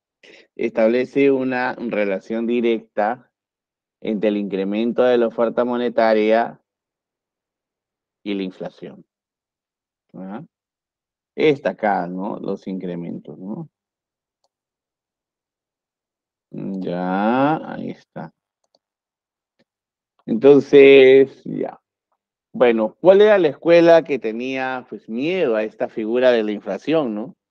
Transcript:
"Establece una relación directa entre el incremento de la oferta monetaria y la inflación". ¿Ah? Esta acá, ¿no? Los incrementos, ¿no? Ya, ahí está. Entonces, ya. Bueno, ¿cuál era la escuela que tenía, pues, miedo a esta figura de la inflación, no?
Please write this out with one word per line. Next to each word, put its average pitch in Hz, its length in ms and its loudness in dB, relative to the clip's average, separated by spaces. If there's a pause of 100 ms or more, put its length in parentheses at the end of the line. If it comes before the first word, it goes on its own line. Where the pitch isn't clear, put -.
(560)
"Establece 120 760 0
una 127 440 -2
relación 104 720 -4
directa 117 840 -4 (720)
entre 107 300 -2
el 104 80 -2
incremento 101 640 -4
de 123 160 2
la 117 80 0
oferta 113 400 -4
monetaria 117 920 0 (1600)
y 104 100 -8
la 98 100 -4
inflación". 92 640 -14 (1080)
¿Ah? 120 280 -16 (960)
Esta 143 340 0
acá, 92 360 -4
¿no? 92 340 -10
Los - 260 -10
incrementos, 90 720 -12
¿no? 107 300 -14 (2750)
Ya, 98 1080 -4 (180)
ahí 90 160 -10
está. - 420 -18 (1900)
Entonces, 135 1160 6
ya. 50 360 -10 (720)
Bueno, 113 480 0
¿cuál 196 220 6
era 208 160 4
la 165 100 2
escuela 165 560 4
que 139 140 -4
tenía, 127 720 -8
pues, 110 200 -18
miedo 135 480 -2
a 110 80 -2
esta 113 240 -8
figura 120 440 0
de 110 120 2
la 104 80 -4
inflación, 107 600 -4
no? 120 220 -12 (140)